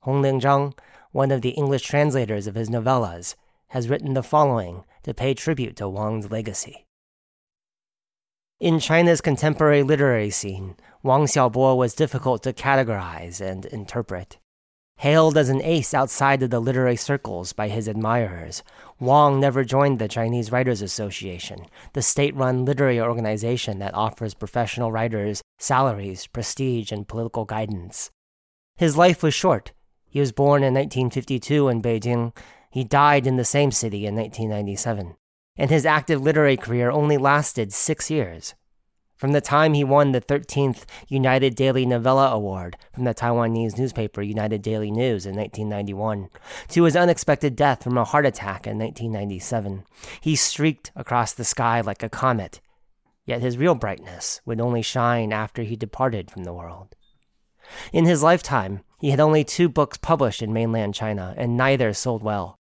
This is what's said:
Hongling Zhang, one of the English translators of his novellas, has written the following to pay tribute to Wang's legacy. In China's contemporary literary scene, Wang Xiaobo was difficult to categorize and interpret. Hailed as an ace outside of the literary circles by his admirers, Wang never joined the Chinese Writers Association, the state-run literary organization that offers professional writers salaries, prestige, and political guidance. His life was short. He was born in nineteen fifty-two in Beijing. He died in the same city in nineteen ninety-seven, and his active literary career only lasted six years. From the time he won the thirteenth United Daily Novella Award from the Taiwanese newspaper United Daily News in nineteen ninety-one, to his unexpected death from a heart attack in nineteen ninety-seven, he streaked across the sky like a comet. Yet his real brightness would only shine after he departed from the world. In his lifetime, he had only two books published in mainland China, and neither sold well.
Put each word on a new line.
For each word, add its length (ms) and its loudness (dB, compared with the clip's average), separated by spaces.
Hongling 380 2
Zhang, 340 2
one 180 0
of 140 0
the 80 -2
English 320 -2
translators 640 0
of 80 -10
his 160 -4
novellas, 640 -2
has 200 -4
written 280 -2
the 80 -2
following 600 0
to 100 -8
pay 220 -2
tribute 400 -4
to 120 -6
Wang's 440 -6
legacy. 560 -8
In 220 2
China's 400 4
contemporary 640 4
literary 460 2
scene, 480 -8
Wang 220 4
Xiaobo 500 4
was 180 0
difficult 500 0
to 100 -2
categorize 880 -2
and 240 -8
interpret. 760 -10
Hailed 380 4
as 120 4
an 120 0
ace 320 0
outside 480 2
of 100 0
the 100 0
literary 340 2
circles 560 -4
by 160 -4
his 220 -4
admirers, 760 -4
Wang 440 4
never 240 2
joined 340 2
the 80 -2
Chinese 460 -2
Writers 280 0
Association, 840 -8
the 100 -4
state-run 640 0
literary 360 2
organization 800 -2
that 140 -8
offers 400 -4
professional 560 -4
writers 520 -4
salaries, 680 -2
prestige, 680 -4
and 160 -8
political 340 -6
guidance. 680 -6
His 200 2
life 240 6
was 120 2
short. 400 0
He 140 -2
was 100 0
born 320 4
in 100 4
nineteen 360 0
fifty-two 580 0
in 140 0
Beijing. 540 -2
He 140 -4
died 420 4
in 80 2
the 80 2
same 280 2
city 360 -2
in 80 -4
nineteen 340 -4
ninety-seven, 680 -6
and 140 0
his 160 4
active 360 2
literary 360 4
career 320 0
only 280 2
lasted 540 0
six 380 -4
years. 460 -4
From 160 -2
the 80 4
time 340 2
he 120 2
won 260 6
the 80 2
thirteenth 640 -2
United 480 2
Daily 300 2
Novella 460 4
Award 440 -4
from 120 -4
the 80 0
Taiwanese 640 0
newspaper 440 -4
United 400 -4
Daily 300 -4
News 340 0
in 100 -8
nineteen 340 -6
ninety-one, 580 -4
to 160 4
his 140 6
unexpected 580 2
death 260 2
from 160 0
a 60 2
heart 220 2
attack 420 -4
in 100 -6
nineteen 360 -6
ninety-seven, 720 -6
he 160 0
streaked 600 -2
across 340 0
the 140 -6
sky 340 0
like 240 -4
a 60 -6
comet. 500 -2
Yet 140 -4
his 180 -2
real 160 4
brightness 720 -6
would 140 -4
only 220 0
shine 500 0
after 320 -6
he 140 -6
departed 520 -2
from 140 -12
the 100 -10
world. 400 -16
In 100 4
his 180 6
lifetime, 600 2
he 120 0
had 100 4
only 240 4
two 240 2
books 280 0
published 440 0
in 100 -4
mainland 420 0
China, 440 -6
and 180 -2
neither 380 2
sold 280 -4
well. 360 -4